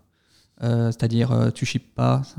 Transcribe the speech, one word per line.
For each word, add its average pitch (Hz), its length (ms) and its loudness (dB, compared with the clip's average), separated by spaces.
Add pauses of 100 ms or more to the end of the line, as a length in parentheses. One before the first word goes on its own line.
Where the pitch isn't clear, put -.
(640)
Euh, 117 240 2
c'est-à-dire, 117 440 0
euh, 117 200 2
tu - 140 -6
shippes - 280 -6
pas, 127 280 0 (180)